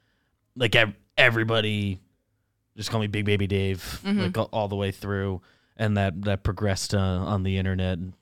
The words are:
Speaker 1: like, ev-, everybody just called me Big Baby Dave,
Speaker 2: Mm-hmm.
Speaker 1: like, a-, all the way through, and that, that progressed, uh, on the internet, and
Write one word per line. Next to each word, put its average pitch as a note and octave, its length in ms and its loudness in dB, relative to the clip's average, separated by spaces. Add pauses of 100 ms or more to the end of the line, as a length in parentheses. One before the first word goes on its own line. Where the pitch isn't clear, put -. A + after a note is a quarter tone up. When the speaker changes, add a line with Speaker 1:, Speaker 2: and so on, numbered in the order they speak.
(560)
Speaker 1:
like, A#2+ 200 2
ev-, A2 180 4 (240)
everybody A2 800 2 (800)
just G#2+ 140 -8
called A2+ 100 0
me G#2+ 60 -2
Big G#2 180 -2
Baby G2+ 220 2
Dave, G2 580 -2
Speaker 2:
Mm-hmm. G3+ 140 2
Speaker 1:
like, F3+ 180 -2
a-, A2 60 0
all G#2+ 240 -2
the G2 80 -4
way G2 160 -2
through, G2 500 -4 (360)
and G#2+ 180 0
that, G2 280 0
that G2+ 200 -2
progressed, G2 500 -2
uh, G2+ 60 2
on F#2+ 440 0
the F#2+ 140 0
internet, F#2 420 0
and F#2 220 -10